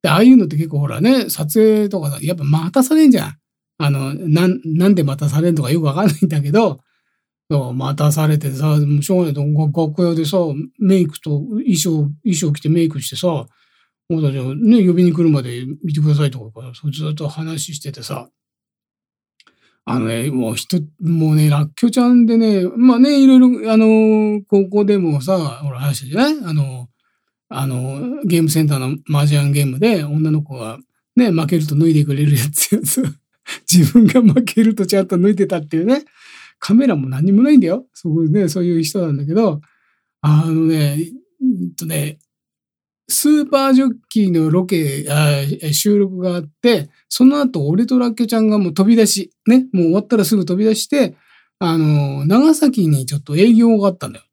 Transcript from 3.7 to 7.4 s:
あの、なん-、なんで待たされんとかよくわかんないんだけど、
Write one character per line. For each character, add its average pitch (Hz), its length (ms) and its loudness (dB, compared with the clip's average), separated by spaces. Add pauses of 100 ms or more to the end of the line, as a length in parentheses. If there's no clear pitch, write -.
あ 147 120 0
の、 135 240 -4
な 170 340 0
ん-、 185 160 -2
な 165 240 0
ん 202 80 4
で 160 80 0
待 139 140 -4
た 147 100 -4
さ 143 120 -2
れ 175 120 0
ん - 20 0
と 147 80 -2
か 123 80 -4
よ 165 100 0
く 151 60 -2
わ 139 80 -2
か 190 100 -2
ん 196 40 2
な 151 120 0
い 185 60 2
ん - 20 -4
だ 151 140 -2
け 143 80 -4
ど、 196 300 0 (720)